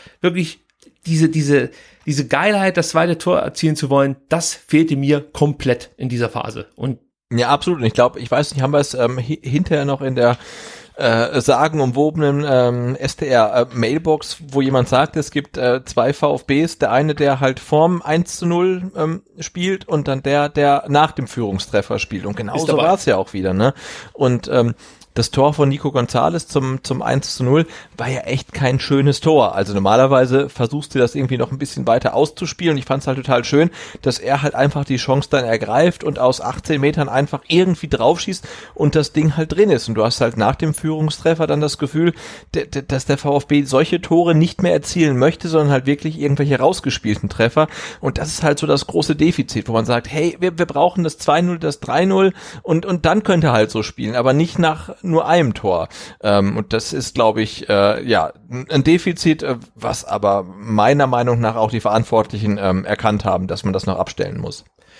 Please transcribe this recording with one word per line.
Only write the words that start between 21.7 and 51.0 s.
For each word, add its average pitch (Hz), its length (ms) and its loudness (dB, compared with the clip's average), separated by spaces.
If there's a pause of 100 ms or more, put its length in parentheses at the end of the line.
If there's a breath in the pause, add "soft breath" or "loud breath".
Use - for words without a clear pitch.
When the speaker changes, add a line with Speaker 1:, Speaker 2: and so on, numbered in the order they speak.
Speaker 2:
spielt. 95 280 -6
Und 101 100 -6
genau 110 200 -8
Speaker 1:
Ist 160 60 -2
Speaker 2:
so 156 140 2
Speaker 1:
dabei. 131 60 2
Speaker 2:
war's 185 240 2
ja 107 100 4
auch 95 160 -4
wieder, 95 220 -2
ne? 117 180 2 (400 loud breath)
Und, 123 360 0
ähm, 117 260 2 (400 loud breath)
das - 180 -2
Tor 143 220 2
von 143 140 2
Nico 139 220 -2
Gonzalez 139 560 0
zum, 135 380 -4
zum 127 180 -6
eins 123 320 -2
zu - 80 -6
null 147 240 2 (300 loud breath)
war - 120 -8
ja 131 120 -6
echt - 320 -6
kein 131 260 0
schönes 139 420 2
Tor. 139 360 4
Also 101 180 -2
normalerweise 131 720 4
versuchst 143 460 -6
du 135 60 2
das 120 160 2
irgendwie 131 200 -2
noch 123 140 -2
ein 135 80 -8
bisschen 135 300 -6
weiter 113 260 2
auszuspielen. 156 600 -2
Und 139 40 -2
ich 131 60 -6
fand's 139 240 -4
halt 131 80 -2
total 127 260 0
schön, 156 280 2 (320 loud breath)
dass - 180 -2
er 135 220 -2
halt 147 120 -2
einfach 139 300 0
die 127 140 -2
Chance 135 300 -2
dann 131 160 0
ergreift 113 600 0
und 143 160 -4
aus 127 200 2
achtzehn 143 400 -4
Metern 147 280 0
einfach 135 400 -2
irgendwie 175 400 0
draufschießt 147 580 0 (280 loud breath)
und 151 200 0
das 151 180 0
Ding 156 240 2
halt 160 140 -2
drin 196 200 4
ist. 123 180 0
Und 113 80 -2
du 107 80 2
hast 120 160 0
halt 117 160 0
nach 110 180 2
dem 156 200 -2
Führungstreffer 156 720 -2
dann 147 120 0
das 151 180 -2
Gefühl, 160 340 0 (420 loud breath)
d-, 151 120 -2
d-, 139 200 -8
dass 131 180 -4
der 143 140 0
V 143 180 0
F 139 120 -2
B 147 160 4
solche 160 360 2
Tore 170 360 4
nicht 165 260 2
mehr 175 100 2
erzielen 151 460 0
möchte, 165 300 2
sondern 151 240 4
halt 135 140 2
wirklich 151 340 -2
irgendwelche 143 400 0
rausgespielten 127 680 -2
Treffer. 135 380 2 (340 loud breath)
Und - 180 -4
das 156 100 -6
ist - 160 -6
halt 147 160 2
so 151 80 -2
das 139 180 2
große 156 300 -2
Defizit, 147 520 0
wo 117 40 -4
man 113 140 0
sagt, 120 220 -2
hey, 156 300 -2
wir, 180 180 -2
wir 170 100 0
brauchen 175 360 0